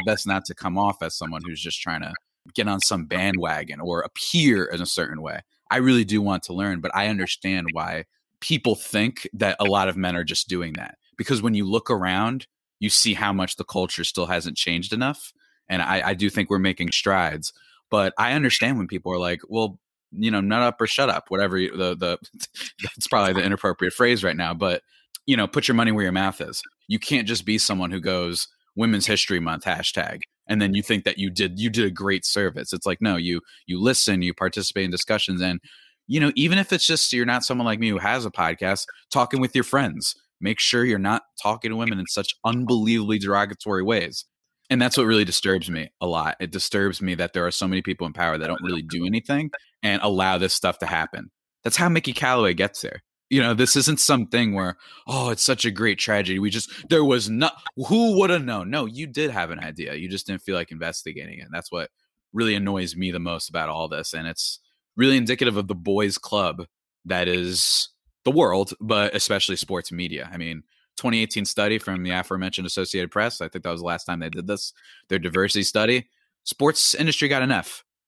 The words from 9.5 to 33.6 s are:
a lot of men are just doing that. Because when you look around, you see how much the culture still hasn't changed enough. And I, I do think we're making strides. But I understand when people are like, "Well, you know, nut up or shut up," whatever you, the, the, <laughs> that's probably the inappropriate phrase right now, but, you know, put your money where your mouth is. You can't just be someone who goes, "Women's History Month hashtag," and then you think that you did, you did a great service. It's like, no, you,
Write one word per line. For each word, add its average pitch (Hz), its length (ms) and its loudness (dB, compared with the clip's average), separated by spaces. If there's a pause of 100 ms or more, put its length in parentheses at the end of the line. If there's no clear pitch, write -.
a 101 60 2
lot 98 220 2
of 92 80 -2
men 90 200 -2
are 87 80 -2
just 82 240 -4
doing 87 260 -4
that. - 220 -12 (200)
Because 113 280 -2
when 113 100 2
you 101 160 0
look 113 220 0
around, 104 560 0 (320)
you 104 100 0
see - 240 4
how 101 200 0
much 95 240 -2
the - 80 -8
culture 92 380 -2
still 87 220 -2
hasn't 85 320 -2
changed 87 360 -2
enough. 127 380 -4 (360)
And 92 160 -2
I, 92 260 0
I 98 60 0
do 101 140 0
think 98 200 -2
we're 101 80 2
making 92 340 0
strides. 85 640 0 (380)
But 98 260 2
I 117 140 2
understand 131 460 2
when 92 100 -2
people 90 240 -6
are 90 80 -2
like, 87 280 -2
"Well, 107 320 -2 (320)
you 110 200 0
know, 101 100 2
nut 107 220 2
up 120 180 0
or 110 60 2
shut 135 220 2
up," 85 180 -2
whatever 95 300 2
you, 92 200 0
the, 90 180 0
the, 87 220 -2 (160)
<laughs> - 480 -12
that's - 260 -6
probably 101 260 4
the 92 120 2
inappropriate 98 480 0
phrase 120 300 4
right 85 140 0
now, 85 180 -2
but, 87 260 0 (460)
you 131 100 4
know, 104 80 2
put 143 220 -2
your 123 80 4
money 113 160 4
where 107 120 2
your 92 80 2
mouth 95 300 0
is. - 220 -8 (240)
You 107 100 0
can't 120 300 0
just 101 180 -2
be 107 140 2
someone 90 320 0
who 95 80 -4
goes, 87 480 -2 (280)
"Women's 110 300 2
History 101 340 2
Month 82 260 -4
hashtag," - 560 -2 (280)
and 107 100 2
then 101 140 2
you 101 80 2
think 101 240 0
that 98 140 -2
you 98 100 -2
did, 90 300 -2
you 117 100 0
did 110 160 2
a 95 60 0
great 95 340 -2
service. 92 480 -2
It's 92 140 -4
like, 92 140 -2
no, 104 140 2
you, 85 260 -2 (260)